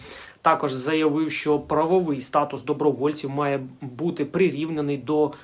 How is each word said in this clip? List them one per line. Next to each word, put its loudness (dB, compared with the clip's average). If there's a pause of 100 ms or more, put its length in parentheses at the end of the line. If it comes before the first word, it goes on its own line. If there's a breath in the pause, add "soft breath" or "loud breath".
(440 loud breath)
Також 2
заявив, 0
що 2
правовий 2
статус 0
добровольців 0
має 0 (200)
бути -4
прирівняний 0
до 2 (120 loud breath)